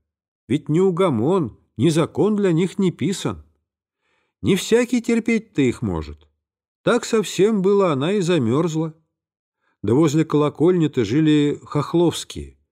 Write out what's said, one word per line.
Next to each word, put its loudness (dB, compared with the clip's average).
Ведь -4
ни 2
угомон, 0
ни 2
закон 0
для 0
них 0
не 2
писан. -6
Не 2
всякий 0
терпеть-то -2
их 0
может. -8
Так 0
совсем 0
было 2
она -2
и 0
замерзла. 0
Да 0
возле 2
колокольни-то 0
жили 2
Хохловские, -4